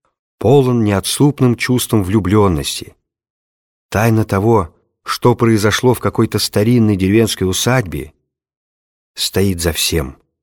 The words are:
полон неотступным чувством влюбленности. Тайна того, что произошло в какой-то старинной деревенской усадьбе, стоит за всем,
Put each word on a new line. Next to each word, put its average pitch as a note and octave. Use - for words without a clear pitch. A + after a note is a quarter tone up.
полон B2+
неотступным B2
чувством A#2+
влюбленности. F#2
Тайна A2
того, G2+
что -
произошло A2+
в -
какой-то G#2+
старинной G#2+
деревенской G2
усадьбе, F2+
стоит F#2+
за E2
всем, C#2+